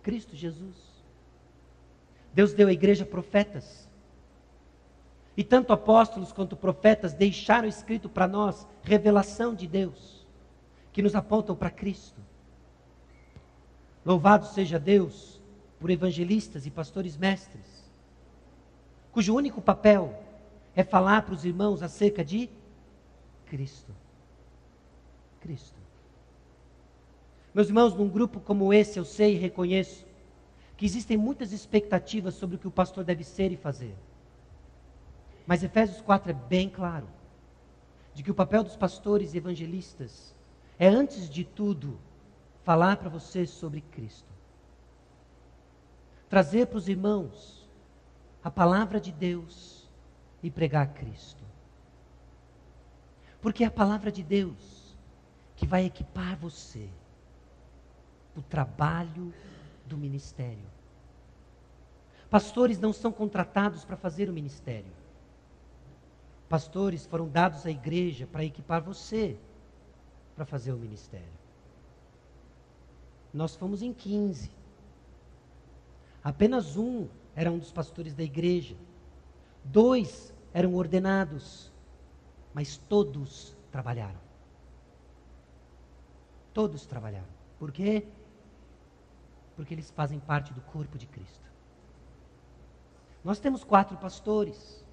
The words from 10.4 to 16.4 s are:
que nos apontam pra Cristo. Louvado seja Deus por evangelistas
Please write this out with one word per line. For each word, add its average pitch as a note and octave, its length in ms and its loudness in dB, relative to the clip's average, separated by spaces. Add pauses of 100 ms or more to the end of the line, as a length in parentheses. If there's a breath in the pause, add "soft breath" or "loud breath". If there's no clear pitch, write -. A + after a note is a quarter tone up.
que G3 100 0
nos G3+ 140 4
apontam G3+ 400 0
pra - 160 -4
Cristo. - 500 -10 (1800)
Louvado G3 400 6
seja E3+ 320 -4
Deus F3 640 2 (380)
por E3 100 -4
evangelistas F3 760 0